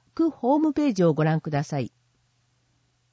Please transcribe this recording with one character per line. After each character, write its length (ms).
区 140
ホ 260
ー 40
ム 140
ペ 160
ー 40
ジ 100
を 100
ご 100
覧 180
く 80
だ 140
さ 160
い。 120